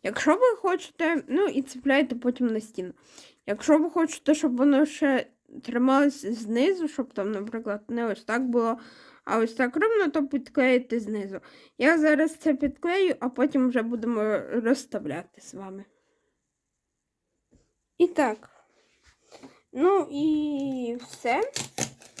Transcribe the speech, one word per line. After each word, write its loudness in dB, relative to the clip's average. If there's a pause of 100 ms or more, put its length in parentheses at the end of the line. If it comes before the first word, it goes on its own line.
Якщо 2
ви 4
хочете, -2
ну, 2
і 0
цепляєте 0
потім -2
на -2
стіну. -10 (520)
Якщо 4
ви 2
хочете, 2
щоб 0
воно 6
ще 0 (360)
трималось 2
знизу, 0
щоб -6
там, -4
наприклад, -6
не -4
ось -4
так -2
було, 0 (480)
а -2
ось 0
так -2
ровно, 2
то -2
підклеїте 0
знизу. -8 (380)
Я 4
зараз 4
це 0
підклею, 0
а -4
потім 0
вже 0
будемо -2 (100)
розставляти -4
з -20
вами. -14 (2000)
І 4
так. -2 (1200)
Ну 2
і -2
все. -4 (680)